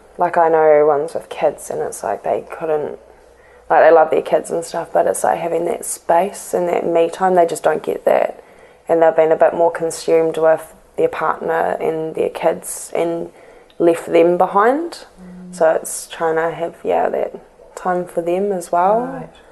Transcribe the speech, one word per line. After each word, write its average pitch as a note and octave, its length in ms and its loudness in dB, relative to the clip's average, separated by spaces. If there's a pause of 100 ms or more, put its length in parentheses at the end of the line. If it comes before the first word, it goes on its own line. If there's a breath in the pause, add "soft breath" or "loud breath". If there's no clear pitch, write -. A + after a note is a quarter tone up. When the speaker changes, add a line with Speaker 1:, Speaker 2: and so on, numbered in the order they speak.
(200)
Speaker 1:
Like, F3 180 0
I E3+ 120 6
know D#3 360 6
ones D3+ 300 0
with - 140 -10
kids - 420 -4
and D#3 100 -6
it's - 220 -8
like - 200 -4
they A3 180 -2
couldn't, - 580 -6 (720 soft breath)
like, D3+ 140 6
they D#3 80 8
love D#3+ 200 6
their D#3 100 2
kids - 300 -2
and E3+ 120 -4
stuff, E3 300 -8
but E3+ 140 2
it's F#3+ 160 -2
like - 160 0
having E3+ 260 -4
that - 200 -6
space - 680 -2
and F3+ 160 0
that - 160 -2
me E3+ 240 2
time, F#3 260 0
they F3 120 6
just D#3+ 160 -6
don't D#3+ 200 0
get - 220 -6
that. - 340 2 (480 loud breath)
And E3 140 2
they've D#3+ 140 4
been D#3+ 160 4
a D#3+ 40 4
bit D#3+ 200 4
more E3+ 160 2
consumed E3 680 -2
with D#3+ 360 0 (240)
their D#3+ 120 2
partner E3 720 -2
and D#3+ 360 -4
their - 140 -2
kids - 680 -6
and E3+ 360 -4 (480 loud breath)
left E3 320 2
them E3+ 260 4
behind. G#3+ 680 0 (160)
Speaker 2:
Mm. F3+ 340 -20
Speaker 1:
So D#3+ 160 4
it's - 360 -6
trying D#3+ 280 -4
to E3 160 -2
have, D#3+ 320 -8
yeah, - 260 0
that - 240 -4 (420)
time F3+ 300 -4
for F3 180 -6
them F#3 280 -2
as F3+ 200 -6
well. F#3+ 300 2
Speaker 2:
Right, B3+ 280 -10 (220)